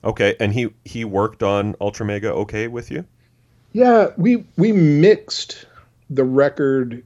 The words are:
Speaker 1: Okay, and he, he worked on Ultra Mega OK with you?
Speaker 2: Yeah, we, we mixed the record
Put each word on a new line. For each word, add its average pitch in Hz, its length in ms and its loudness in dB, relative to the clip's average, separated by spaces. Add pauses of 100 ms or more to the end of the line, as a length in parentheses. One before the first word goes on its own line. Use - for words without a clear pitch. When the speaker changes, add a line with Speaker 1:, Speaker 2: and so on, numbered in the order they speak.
Speaker 1:
Okay, 107 360 0
and 104 140 -2
he, 120 160 -4 (160)
he 117 200 -10
worked 104 380 -2
on 101 380 -2
Ultra 104 240 -6
Mega 104 280 -4
OK 107 340 -6
with 117 220 -12
you? 147 160 -10 (680)
Speaker 2:
Yeah, 233 340 4 (100)
we, 226 260 2 (140)
we 208 140 4
mixed 170 920 2 (440)
the 135 140 0
record 135 840 0